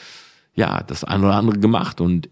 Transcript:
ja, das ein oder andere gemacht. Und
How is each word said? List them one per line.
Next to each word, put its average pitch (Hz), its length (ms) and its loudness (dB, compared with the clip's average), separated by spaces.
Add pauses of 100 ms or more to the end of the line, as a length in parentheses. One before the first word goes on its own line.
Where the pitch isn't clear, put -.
(540)
ja, 82 280 -2
das - 200 -10
ein 95 220 0
oder 98 120 4
andere 107 220 2
gemacht. 110 440 0
Und 87 300 0